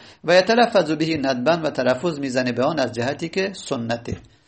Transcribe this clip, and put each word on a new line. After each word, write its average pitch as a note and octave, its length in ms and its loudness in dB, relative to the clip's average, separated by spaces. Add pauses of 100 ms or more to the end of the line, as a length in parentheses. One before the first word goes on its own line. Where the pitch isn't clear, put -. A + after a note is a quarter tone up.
(240)
«و E3+ 120 6
یتلفظ G3+ 540 4
به D#3+ 260 0
ندبا»، C3+ 460 0
و D3+ 80 -2
تلفظ C3+ 480 0
می‌زنه B2+ 340 -2
به B2 120 0
آن D#3 140 0
از A#2+ 140 0
جهتی C3+ 360 -4
که F#3+ 240 -4
سنته. A#2 640 -6 (320)